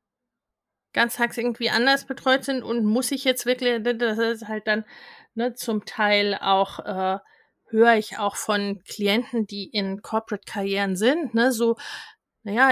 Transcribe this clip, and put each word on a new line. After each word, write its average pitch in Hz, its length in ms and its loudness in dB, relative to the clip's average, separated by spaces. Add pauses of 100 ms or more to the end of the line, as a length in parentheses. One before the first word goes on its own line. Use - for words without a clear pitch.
(920)
ganztags 233 440 0
irgendwie 233 340 -2
anders 269 360 2
betreut 262 380 0
sind 262 180 -2
und 233 220 -2
muss 220 260 2
ich 269 140 -4
jetzt 262 220 0
wirklich, 240 360 0
das 226 360 -2
ist 226 300 -2
halt 214 200 -6
dann, 220 160 0 (500)
ne, 233 200 -2
zum 214 300 -4
Teil 208 560 0
auch, 196 400 2
äh, 190 380 -2 (480)
höre 226 300 6
ich - 220 -4
auch 208 180 -2
von 202 480 -2
Klienten, 214 600 0
die 202 180 -10
in 196 380 -6
Corporate-Karrieren 202 920 -4
sind, 247 380 0
ne, 240 160 4
so, 233 260 2 (680)
na 202 80 -6
ja, 262 200 4